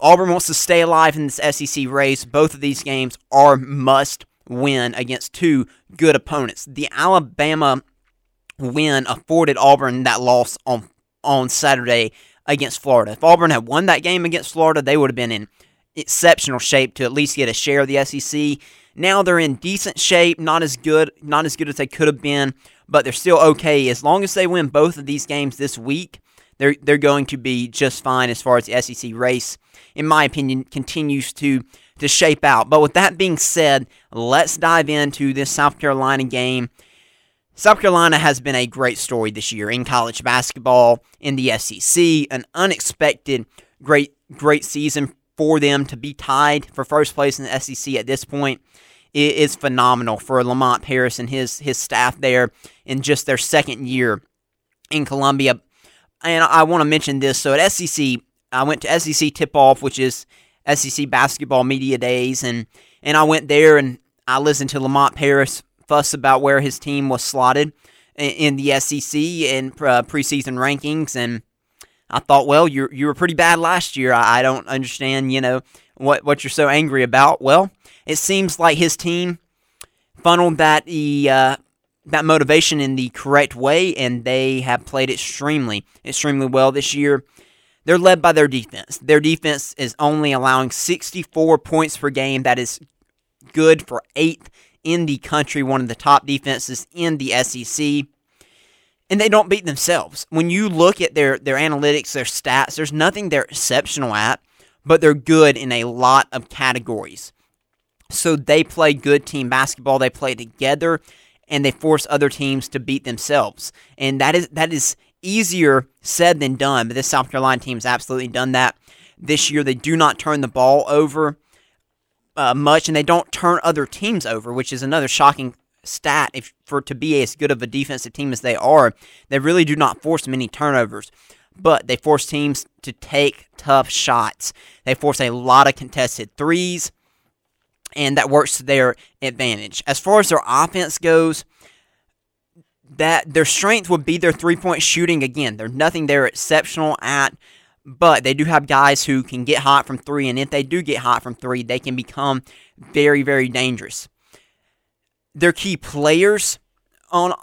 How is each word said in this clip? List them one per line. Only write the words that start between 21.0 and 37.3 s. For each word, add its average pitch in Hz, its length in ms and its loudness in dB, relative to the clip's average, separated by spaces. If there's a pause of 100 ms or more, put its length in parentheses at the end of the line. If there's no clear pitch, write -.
not 147 220 -2
as 156 100 -6
good 156 140 -6
as 143 80 -10
they 143 100 -4
could 156 220 0
have 143 120 0
been, 143 320 -2 (360)
but 147 160 2
they're 127 80 -6
still 165 260 4
okay. 151 520 2
As 123 120 -4
long 170 220 2
as 190 100 -6
they 185 140 2
win 170 180 0
both 151 320 2
of 139 80 -16
these 143 180 -6
games 143 320 -6
this 139 220 -8
week, 139 400 -8 (380)
they're, 143 260 2
they're 147 160 4
going 143 280 2
to 143 100 -8
be 123 320 -4
just 127 340 -2
fine 127 260 0
as 120 140 -6
far 127 140 4
as 120 100 0
the 110 80 -4
S 123 160 0
E 120 40 -14
C 120 180 -12
race, 123 440 -2 (380)
in 147 120 -4
my 156 180 2
opinion, 131 400 -4
continues 143 680 -6
to, 135 280 -2 (380)
to 147 80 -2
shape 151 360 2
out. 117 240 4
But 151 120 6
with 147 140 2
that 185 220 2
being 180 200 0
said, 139 500 0 (260)
let's 131 440 0
dive 165 320 2
into 143 440 -2
this 135 180 -4
South 143 280 0
Carolina 135 460 0
game. 127 460 -4 (840)